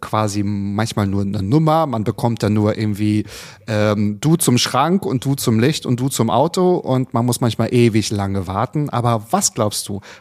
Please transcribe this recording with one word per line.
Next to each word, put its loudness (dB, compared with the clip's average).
quasi -2
manchmal -2
nur 0
eine -4
Nummer. 2
Man -2
bekommt -2
dann 2
nur 2
irgendwie, 0
ähm, 0
du 2
zum 2
Schrank 0
und -2
du 0
zum 0
Licht 0
und 0
du 0
zum 0
Auto 2
und -2
man 2
muss 0
manchmal 0
ewig 4
lange -2
warten. -4
Aber 0
was 0
glaubst -2
du, -6